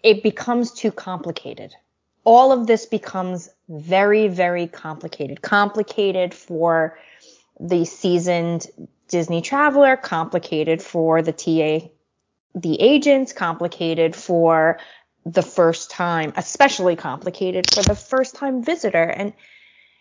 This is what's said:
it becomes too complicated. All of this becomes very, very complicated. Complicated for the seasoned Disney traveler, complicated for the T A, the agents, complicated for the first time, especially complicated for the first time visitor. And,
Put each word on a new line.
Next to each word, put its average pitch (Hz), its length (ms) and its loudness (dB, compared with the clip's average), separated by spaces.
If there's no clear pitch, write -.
it 214 220 4
becomes 240 480 -2
too - 180 -4
complicated. - 800 -12
All 247 260 8
of 240 160 2
this 220 200 2
becomes 185 640 -6
very, 190 580 2
very 175 400 -2
complicated. 156 760 -12
Complicated 202 920 0
for 165 640 0
the 170 240 0
seasoned 170 800 -2
Disney 170 340 -2
traveler, 277 560 4
complicated 165 840 -4
for 160 400 0
the 160 100 -2
T 160 300 -2
A, 156 300 -2
the 170 240 -4
agents, 269 520 4
complicated 165 840 -4
for 165 640 2
the 170 180 0
first 165 500 0
time, 165 440 -4
especially 180 600 0
complicated 180 760 -4
for 208 100 0
the 202 120 2
first 262 400 -4
time 262 300 -6
visitor. 226 400 -2
And, 202 280 -6